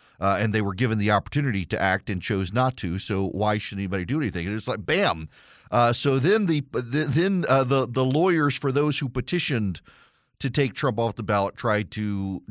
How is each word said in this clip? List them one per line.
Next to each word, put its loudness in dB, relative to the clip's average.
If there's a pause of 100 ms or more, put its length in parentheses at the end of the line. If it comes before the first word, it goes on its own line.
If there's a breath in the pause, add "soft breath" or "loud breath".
(180 soft breath)
Uh, 2
and 0
they 2
were -2
given 0
the 2
opportunity 0
to -2
act 0
and -4
chose -2
not 0
to. -4
So -2
why 0
should -10
anybody -4
do -2
anything? -4
And -4
it's -6
like, -4
bam. 0 (420 loud breath)
Uh, 4
so 2
then 2
the, 2
the, -2
then, 2
uh, 4
the, 2
the 0
lawyers 2
for -2
those 0
who -4
petitioned -2 (580 soft breath)
to -2
take 0
Trump -2
off 0
the -6
ballot 0
tried 0
to, -4